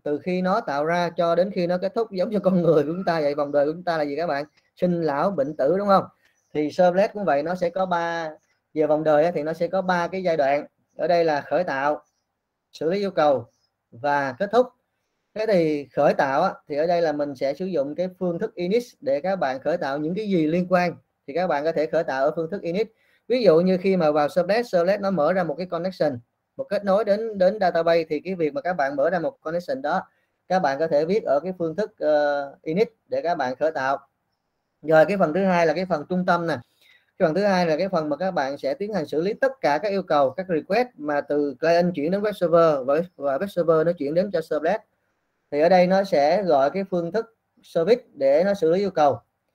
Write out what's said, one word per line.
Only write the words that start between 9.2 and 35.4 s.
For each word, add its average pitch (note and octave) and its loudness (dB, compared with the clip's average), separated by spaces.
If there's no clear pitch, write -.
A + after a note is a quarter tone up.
á, F3 0
thì D3 -4
nó D#3 -6
sẽ E3+ -4
có F#3+ -2
ba F3+ 0
cái F#3 -6
giai E3 0
đoạn. C#3+ 0
Ở D#3 -4
đây E3+ 4
là D3 0
khởi D#3 -2
tạo, D3 -2
xử D3+ -6
lý F#3+ -2
yêu G3 -4
cầu D3 2
và C#3 -2
kết G3+ -4
thúc. B3 2
Thế A3 -4
thì D#3+ 0
khởi D3+ 2
tạo C#3+ 0
á, F#3+ 0
thì D3 -8
ở D#3 0
đây F3 2
là D#3+ 0
mình C#3+ -4
sẽ C#3 -4
sử F#3 -8
dụng D3 -4
cái F#3 -4
phương F3 -4
thức - -8
init F#3+ -2
để C#3+ -2
các F#3+ -2
bạn C3+ -4
khởi D#3 -2
tạo C#3+ -4
những D#3 -4
cái G#3+ -6
gì E3 2
liên F3 0
quan. F3 0
Thì C#3 -12
các F3 -2
bạn D3 -2
có D#3+ 0
thể D#3 0
khởi D#3+ -2
tạo C3+ -2
ở D3+ 2
phương D#3+ -4
thức G3+ -8
init. F#3 -4
Ví B3 0
dụ E3+ 8
như F#3 4
khi F#3+ 2
mà D#3 2
vào D3 2
servlet, G3 0
servlet F#3 0
nó G3 -2
mở D#3+ 0
ra F#3 0
một F3 -4
cái F3+ -6
connection, E3+ -4
một C3+ -10
kết G3+ -6
nối G3+ 2
đến, G#3+ -2
đến F#3+ 2
database, E3+ 2
thì D3+ -2
cái F#3 -8
việc D#3 -2
mà C#3 -6
các F3+ -2
bạn C#3+ -2
mở C#3+ 2
ra F3+ 0
một D3 -6
connection D#3 -6
đó, E3 -2
các F#3 0
bạn C#3 -2
có D#3+ 0
thể D3+ 2
viết G3+ -2
ở C#3 2
cái F#3 -6
phương D#3+ -4
thức, F#3 -6
ờ, D3 0
init F#3 -2
để C3 -4
các E3+ -2
bạn C3 -4
khởi D#3 -2
tạo. C#3 -2
Rồi D#3 6
cái G3 -4
phần D#3+ 0
thứ F#3 0